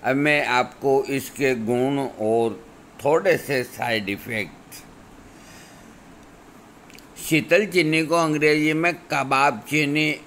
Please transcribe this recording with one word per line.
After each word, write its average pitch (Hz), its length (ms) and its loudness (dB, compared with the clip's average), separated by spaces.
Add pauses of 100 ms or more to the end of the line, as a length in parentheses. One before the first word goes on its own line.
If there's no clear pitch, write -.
अब 127 120 0
मैं 147 320 2
आपको 127 600 0
इसके 135 480 0
गुण 123 420 0
और 113 640 -2 (340)
थोड़े 165 380 2
से 131 280 -4
side 113 440 -4
effect, 101 760 -8 (2250)
शीतल 170 480 2
चीनी 160 380 2
को 160 120 0
अंग्रेजी 151 580 2
में 170 200 0 (120)
कबाब 135 600 0
चीनी 151 580 0